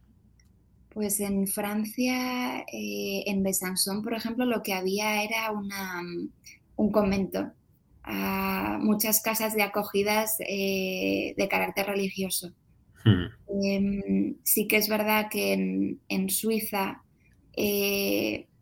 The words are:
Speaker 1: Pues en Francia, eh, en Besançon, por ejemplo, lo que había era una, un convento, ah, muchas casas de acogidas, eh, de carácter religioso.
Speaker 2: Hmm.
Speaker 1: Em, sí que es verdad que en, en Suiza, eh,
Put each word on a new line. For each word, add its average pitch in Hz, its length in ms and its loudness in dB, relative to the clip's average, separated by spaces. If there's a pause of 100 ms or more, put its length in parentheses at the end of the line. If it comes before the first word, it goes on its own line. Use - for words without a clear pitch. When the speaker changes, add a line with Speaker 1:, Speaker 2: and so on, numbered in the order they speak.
(920)
Speaker 1:
Pues 208 260 0
en 202 280 0
Francia, 247 1120 -2 (120)
eh, 202 540 -4
en 196 180 0
Besançon, 190 600 0
por 233 100 -2
ejemplo, 226 320 -2
lo 226 160 0
que 208 120 -2
había 208 500 0
era 220 280 -2
una, 196 500 -6 (760)
un 214 160 2
convento, 196 600 2 (520)
ah, 196 760 -2
muchas 214 420 4
casas 220 340 0
de 208 80 4
acogidas, 208 720 2 (120)
eh, 196 880 0
de 196 120 2
carácter 190 400 0
religioso. 190 640 -2 (540)
Speaker 2:
Hmm. 90 200 6 (380)
Speaker 1:
Em, 196 800 0
sí 214 240 2
que 214 100 2
es 208 100 2
verdad 214 440 0
que 202 220 0
en, 190 460 0 (100)
en 190 200 0
Suiza, 208 720 -2 (540)
eh, 202 880 0 (160)